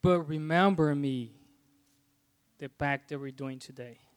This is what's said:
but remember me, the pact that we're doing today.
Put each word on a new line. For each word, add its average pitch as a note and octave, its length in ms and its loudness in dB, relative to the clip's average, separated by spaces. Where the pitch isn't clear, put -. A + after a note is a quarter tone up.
but F3+ 200 4
remember D#3 720 2
me, C3 400 -4
the C#3 120 -12
pact C#3 400 -2
that D3 80 -8
we're C3+ 120 -10
doing C3 280 -10
today. B2 400 -18